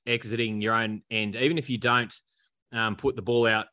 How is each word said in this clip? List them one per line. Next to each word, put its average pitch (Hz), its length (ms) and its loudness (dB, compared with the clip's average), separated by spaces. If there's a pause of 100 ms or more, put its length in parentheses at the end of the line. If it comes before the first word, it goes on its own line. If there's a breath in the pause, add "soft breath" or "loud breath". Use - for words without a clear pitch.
exiting 113 540 -2
your 110 120 2
own 110 280 0 (100)
end, 107 240 -2
even 143 220 2
if 131 120 -4
you 123 80 -2
don't, 120 360 2 (580)
um, 113 240 -2
put - 200 -2
the 113 60 -8
ball 117 260 2
out 110 260 2